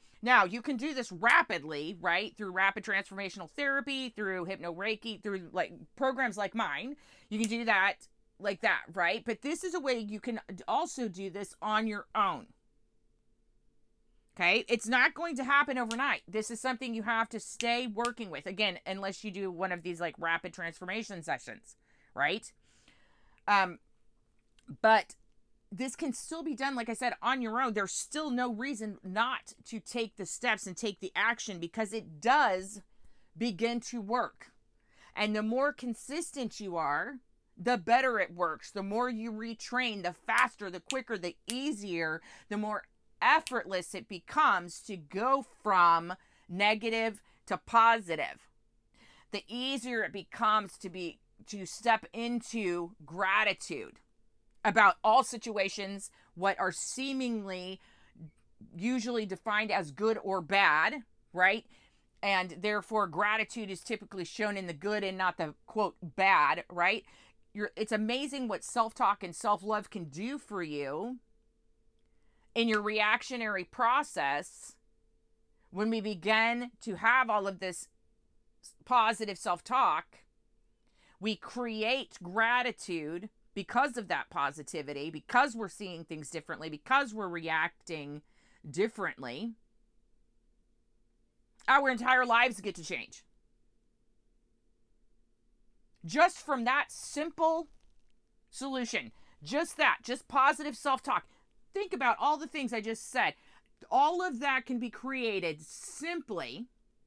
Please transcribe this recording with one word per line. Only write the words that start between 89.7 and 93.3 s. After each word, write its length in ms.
Our 220
entire 360
lives 360
get 140
to 80
change. 400